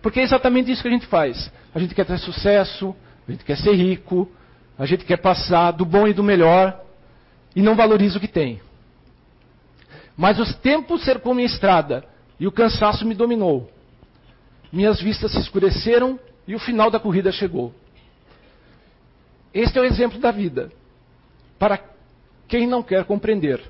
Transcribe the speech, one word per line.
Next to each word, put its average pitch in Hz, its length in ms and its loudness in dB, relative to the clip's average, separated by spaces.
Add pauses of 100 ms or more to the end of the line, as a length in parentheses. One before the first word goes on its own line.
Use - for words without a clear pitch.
Porque 220 180 -2
é 262 40 2
exatamente 254 480 2
isso 226 100 -4
que 247 60 -6
a 233 40 0
gente 240 140 -2
faz. 147 460 -2 (240)
A 165 40 -4
gente 175 140 -4
quer 190 120 0
ter 180 140 -6
sucesso, 190 760 -2 (320)
a 123 40 -12
gente - 120 -12
quer 143 140 -4
ser 208 160 2
rico, 180 580 0 (480)
a 135 60 -4
gente 131 180 -2
quer 180 140 0
passar 175 540 2
do 170 140 -2
bom 202 220 4
e 208 60 2
do 202 100 0
melhor, 190 580 4 (760)
e 185 60 0
não 214 140 4
valoriza 208 420 4
o 180 40 -6
que 208 60 -6
tem. 127 340 -4 (1500)
Mas 190 240 2
os 220 160 -2
tempos 320 480 0
cercou 254 300 -2
minha 247 120 0
estrada, 156 600 0 (340)
e 185 80 -4
o 190 40 -2
cansaço 220 540 0
me 226 80 -2
dominou. 196 560 0 (1000)
Minhas 202 280 0
vistas 196 320 -4
se - 80 -2
escureceram, 240 800 0 (280)
e 196 80 -8
o 220 40 -8
final 226 300 0
da 220 100 0
corrida 190 320 0
chegou. 160 420 -6 (1800)
Este 226 240 0
é 254 40 4
o 247 40 4
exemplo 233 340 0
da 262 120 2
vida, 175 400 -6 (880)
para 202 200 0 (680)
quem 240 200 -2
não 247 140 -2
quer 190 240 -2
compreender. 202 640 -2